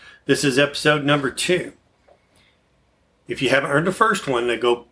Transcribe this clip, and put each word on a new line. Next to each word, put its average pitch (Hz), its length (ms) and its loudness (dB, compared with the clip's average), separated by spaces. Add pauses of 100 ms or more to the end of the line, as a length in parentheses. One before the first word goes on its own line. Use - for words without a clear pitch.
(260)
This 139 180 2
is 131 140 0
episode 147 460 0
number 139 260 0
two. - 440 -2 (1500)
If 117 140 -8
you 131 80 2
haven't 135 200 2
heard 147 160 2
the 190 80 -2
first 220 340 0
one, 123 200 -2
then 117 120 -2
go 120 320 0